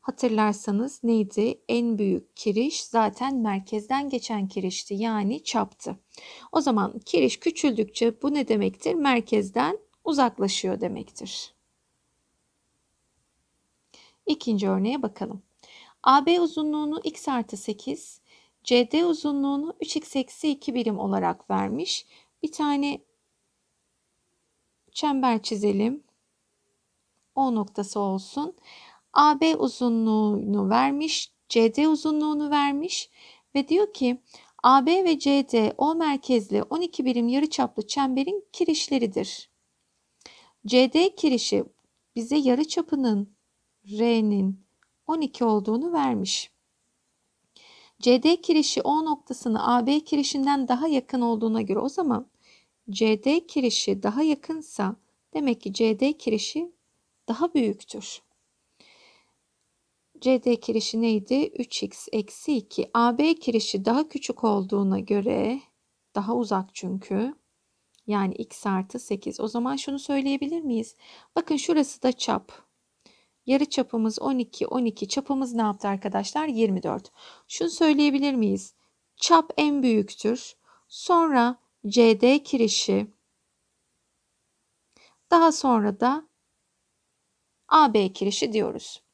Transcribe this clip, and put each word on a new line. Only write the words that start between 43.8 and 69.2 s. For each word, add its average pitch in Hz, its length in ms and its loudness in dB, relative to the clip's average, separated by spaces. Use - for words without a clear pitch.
R'nin 208 720 0
on 320 140 -2
iki - 240 -4
olduğunu 220 480 0
vermiş. 247 580 -2
C 247 220 4
D 339 180 4
kirişi - 420 2
O 311 220 0
noktasına 247 720 0
A 240 100 2
B 285 140 4
kirişinden 277 680 0
daha 247 200 2
yakın 269 320 0
olduğuna 226 420 0
göre 190 160 -2
o 262 100 -2
zaman 269 420 -2
C 214 340 0
D 330 220 2
kirişi 214 560 -2
daha 214 200 0
yakınsa 220 760 -2
demek 269 260 -2
ki 196 120 -8
C 220 280 0
D 294 180 0
kirişi 302 540 -4
daha 311 260 -2
büyüktür. 214 680 -4
C 254 240 2
D 240 160 2
kirişi 220 420 -2
neydi? 226 560 0
Üç - 240 -8
x - 300 -12
eksi 220 440 -4
iki. - 380 -6
A 233 240 2
B 311 160 4
kirişi 220 500 -2
daha 277 240 2
küçük - 360 -10
olduğuna 196 540 0
göre, 208 640 -2
daha 208 220 -2
uzak 202 380 -4
çünkü. 190 600 -6
Yani 196 280 -2
x - 320 -10
artı 190 320 -4
sekiz. - 420 -8